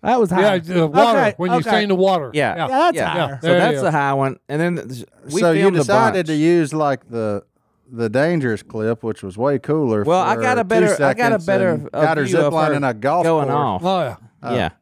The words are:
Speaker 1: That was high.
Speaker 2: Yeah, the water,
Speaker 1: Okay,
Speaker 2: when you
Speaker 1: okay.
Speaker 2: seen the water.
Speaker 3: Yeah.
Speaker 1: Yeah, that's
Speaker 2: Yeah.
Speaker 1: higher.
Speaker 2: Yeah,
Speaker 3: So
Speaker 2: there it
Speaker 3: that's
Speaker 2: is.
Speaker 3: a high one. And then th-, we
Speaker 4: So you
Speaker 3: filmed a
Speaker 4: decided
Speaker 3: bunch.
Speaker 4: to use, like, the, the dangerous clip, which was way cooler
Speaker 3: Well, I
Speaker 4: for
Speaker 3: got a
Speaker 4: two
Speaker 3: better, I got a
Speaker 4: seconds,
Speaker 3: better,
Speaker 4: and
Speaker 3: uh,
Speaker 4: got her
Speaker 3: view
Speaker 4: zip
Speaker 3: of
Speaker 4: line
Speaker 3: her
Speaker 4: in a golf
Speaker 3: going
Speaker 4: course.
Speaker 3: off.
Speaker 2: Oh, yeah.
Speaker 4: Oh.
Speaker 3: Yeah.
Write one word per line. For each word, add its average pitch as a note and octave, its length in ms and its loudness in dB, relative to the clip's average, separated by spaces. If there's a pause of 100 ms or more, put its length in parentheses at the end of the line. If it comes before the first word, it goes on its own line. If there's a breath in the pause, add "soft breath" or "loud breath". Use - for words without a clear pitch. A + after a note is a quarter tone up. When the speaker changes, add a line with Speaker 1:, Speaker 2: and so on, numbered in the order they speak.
Speaker 1:
That A#3+ 180 0
was G3+ 100 2
high. F#3+ 260 2
Speaker 2:
Yeah, - 20 0
the E3 300 0
water, A3+ 320 4
Speaker 1:
Okay, G#3+ 180 2
Speaker 2:
when F3+ 140 -2
you - 80 2
Speaker 1:
okay. G#3+ 200 0
Speaker 2:
seen G#3 80 -2
the G3 80 2
water. F3+ 380 2
Speaker 3:
Yeah. C3+ 240 0
Speaker 1:
Yeah, D#3+ 100 -4
that's D4 300 2
Speaker 2:
Yeah. A2+ 100 -2
Speaker 1:
higher. D#3+ 120 -4 (160)
Speaker 2:
Yeah, B2+ 40 -12
Speaker 3:
So D#3+ 80 -4
Speaker 2:
there F3 80 4
it F3 60 4
Speaker 3:
that's G#3+ 160 2
Speaker 2:
is. C3+ 60 -2
Speaker 3:
a E3+ 80 0
high C#3+ 220 0
one. C3+ 240 -2 (120)
And D3+ 120 -2
then E3+ 280 -4
th-, B2 160 -14 (260)
we E3 80 -2
Speaker 4:
So F3 140 2
you D#3+ 80 2
Speaker 3:
filmed F#3 160 4
a - 20 2
Speaker 4:
decided G3 460 2
Speaker 3:
bunch. - 20 -8
Speaker 4:
to D#3+ 80 -2
use, D#3 380 2
like, C#3+ 360 -2
the, G#2+ 360 -4 (440)
the A#2 200 -4
dangerous C3+ 540 0
clip, A2+ 400 -4
which A2 200 -8
was F#2+ 140 -12
way C3+ 220 0
cooler C3 440 -2
Speaker 3:
Well, E3+ 160 0
I F#3 160 0
Speaker 4:
for A3+ 60 -6
Speaker 3:
got B3 160 0
a A#3 60 0
Speaker 4:
two F#3 40 -6
Speaker 3:
better, F#3+ 280 2
I C#3 180 2
got - 0 -
a - 20 -2
Speaker 4:
seconds, A3+ 300 0
Speaker 3:
better, F#3+ 240 0
Speaker 4:
and D3+ 240 -4
Speaker 3:
uh, D3 80 -2
Speaker 4:
got D#3 160 2
her D3 60 0
Speaker 3:
view B2 80 -2
Speaker 4:
zip D3+ 100 2
Speaker 3:
of D3 120 0
Speaker 4:
line D#3 180 0
Speaker 3:
her D3 60 0
Speaker 4:
in C#3+ 60 -2
a B2+ 100 0
golf C#3+ 300 0
Speaker 3:
going D#3+ 240 2
Speaker 4:
course. C#3 80 -2
Speaker 3:
off. B2 300 -2
Speaker 2:
Oh, F#3+ 160 0
yeah. A#2+ 140 -6 (260)
Speaker 4:
Oh. B2 140 -6
Speaker 3:
Yeah. F2+ 140 -2 (120)